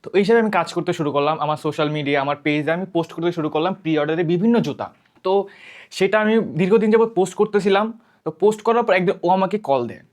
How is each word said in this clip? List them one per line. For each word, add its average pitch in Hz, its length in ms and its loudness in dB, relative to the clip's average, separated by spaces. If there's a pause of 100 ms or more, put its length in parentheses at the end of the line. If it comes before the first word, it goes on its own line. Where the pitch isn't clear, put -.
তো - 120 -16
এই 180 40 4
হিসাবে 220 220 4
আমি 214 100 0
কাজ 175 220 -2
করতে 175 200 -4
শুরু 147 200 -2
করলাম। 147 280 0
আমার 151 160 -2
সোশ্যাল 151 340 -2
মিডিয়া, 143 300 -2
আমার 143 220 -2
পেজে 151 300 -2
আমি 185 140 -4
পোস্ট 165 260 -4
করতে 170 200 -4
শুরু 156 180 -4
করলাম 175 240 -2
প্রি 160 240 -2
অর্ডারে 160 260 0
বিভিন্ন 196 360 2
জুতা। 113 340 -6 (280)
তো 196 240 0 (440)
সেটা 196 300 0
আমি 214 200 2
দীর্ঘদিন 196 500 2
যাবত 226 240 4
পোস্ট 185 200 0
করতেছিলাম। 208 640 0 (240)
তো 160 60 -4
পোস্ট 214 320 0
করার 233 200 2
পর 233 100 2
একদিন 185 300 2
ও 170 60 0
আমাকে 190 300 0
কল 135 280 0
দেয়। 110 140 -12 (120)